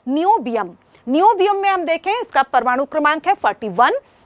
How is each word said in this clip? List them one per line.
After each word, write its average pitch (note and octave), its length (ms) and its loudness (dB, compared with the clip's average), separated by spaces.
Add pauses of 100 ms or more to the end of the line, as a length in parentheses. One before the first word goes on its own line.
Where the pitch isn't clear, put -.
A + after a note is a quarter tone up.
niobium। C4 600 0 (400)
niobium G4 540 2
में G4 60 0
हम F#4+ 160 0
देखें E4+ 280 -2
इसका A4 300 0
परमाणु B3+ 420 -2
क्रमांक D4+ 420 -2
है F#4+ 80 2
फ़ोर्टी G#3+ 340 -4
वन A#3 240 2 (340)